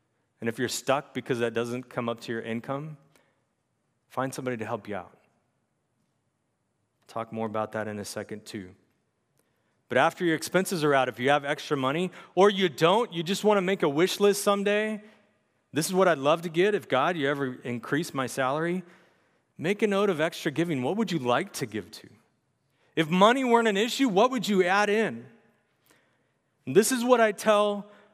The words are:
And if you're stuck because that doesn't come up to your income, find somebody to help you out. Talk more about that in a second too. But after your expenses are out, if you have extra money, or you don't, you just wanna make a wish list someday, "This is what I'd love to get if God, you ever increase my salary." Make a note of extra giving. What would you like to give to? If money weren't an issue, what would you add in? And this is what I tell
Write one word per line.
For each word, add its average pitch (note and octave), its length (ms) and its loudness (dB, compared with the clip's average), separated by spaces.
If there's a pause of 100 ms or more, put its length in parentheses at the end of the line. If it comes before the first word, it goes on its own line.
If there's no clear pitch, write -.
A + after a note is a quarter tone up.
(420)
And A2+ 80 -6
if A2+ 100 -6
you're B2 80 -2
stuck - 460 -4
because B2 260 -4
that A#2 140 -2
doesn't A#2+ 360 -6
come A#2+ 200 -6
up A#2 120 -6
to A#2+ 120 -8
your A2+ 80 -6
income, C3+ 560 -8 (1120)
find C3 240 -6
somebody B2+ 240 -8
to A2 80 -10
help A2 240 -8
you G2+ 80 -8
out. F2+ 200 -16 (1900)
Talk A2+ 240 -10
more A2 160 -6
about G#2+ 240 -6
that A2 160 -6
in G#2 100 -8
a G2+ 80 -8
second G#2 400 -12
too. F#2 260 -14 (1160)
But A#2 80 0
after D#3+ 280 2
your D#3+ 100 2
expenses F3+ 480 -2
are D3 100 4
out, C3 140 4
if A#2 100 -6
you B2 120 0
have C#3+ 160 2
extra D3+ 320 -4
money, D3 340 -2 (240)
or G3 140 8
you F#3+ 180 0
don't, F3 460 2
you E3 100 -4
just F#3+ 220 -2
wanna G#3 160 4
make F#3+ 220 -2
a E3 40 4
wish D#3 320 2
list G3+ 240 2
someday, G#3 580 0 (680)
"This D#3 140 -2
is F#3 80 -4
what F#3 160 4
I'd D#3 80 2
love D3 240 2
to F3 80 -8
get F#3 260 0
if C#3 140 -6
God, D3 260 0
you C#3+ 140 -2
ever C#3 240 -4 (100)
increase C#3+ 500 -4
my C3 140 -4
salary." D#3 560 -4 (720)
Make G3 240 -4
a A3+ 60 2
note G3+ 220 2
of D#3+ 100 0
extra D#3+ 320 -2
giving. D3 320 -2
What E3 140 -2
would A3+ 160 -2
you D#3+ 60 0
like B2 340 0
to - 120 -8
give G2+ 260 -8
to? - 180 -20 (880)
If D#3 120 0
money A3 360 4
weren't A#3 240 4
an G3 80 0
issue, A#3+ 320 0
what G#3 200 4
would F#3+ 200 -4
you F#3+ 160 4
add G3+ 240 2
in? F#3+ 360 -2 (1400)
And C3 100 0
this A3 160 6
is A#3+ 140 -2
what B3 160 6
I G#3+ 100 4
tell G#3 580 0 (240)